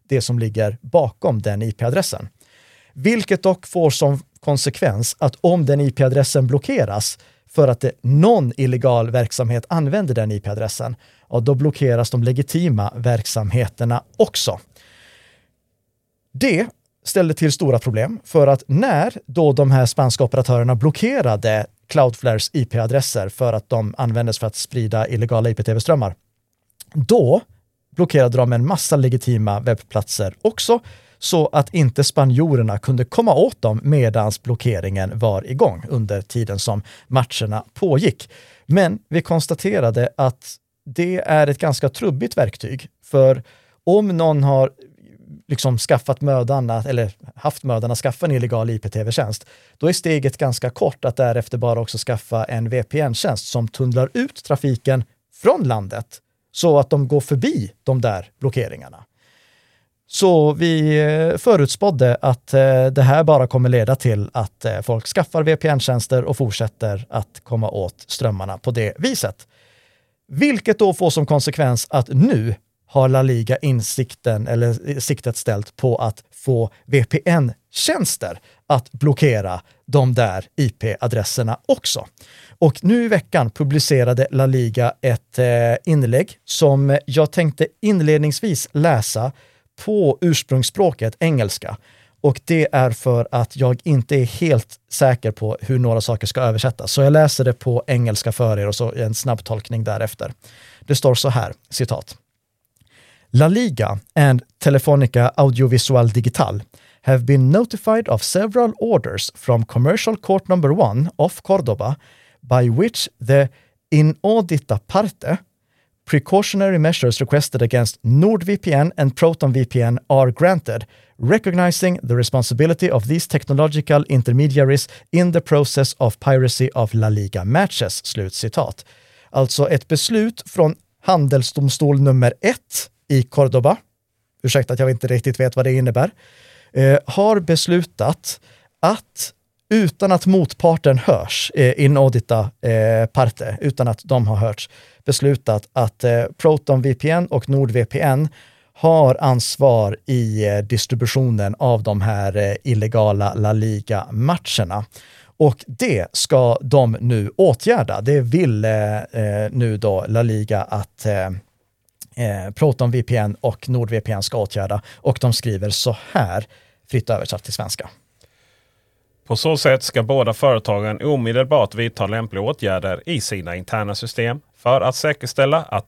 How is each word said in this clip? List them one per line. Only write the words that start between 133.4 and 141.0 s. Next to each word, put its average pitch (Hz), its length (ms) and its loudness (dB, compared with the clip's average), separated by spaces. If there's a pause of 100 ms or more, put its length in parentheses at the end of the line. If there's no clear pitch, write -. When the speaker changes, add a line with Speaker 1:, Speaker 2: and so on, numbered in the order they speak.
Speaker 1:
ursäkta 127 300 0
att 117 60 -4
jag 131 120 2
inte 127 160 -4
riktigt 123 320 0
vet 127 160 0
vad 127 100 2
det 131 80 0
innebär, 127 380 0 (640)
eh, 135 320 4
har 208 340 2
beslutat 165 1000 -2 (420)
att - 520 -4 (400)
utan 196 380 2
att 175 140 2
motparten 165 720 2
hörs, - 580 -2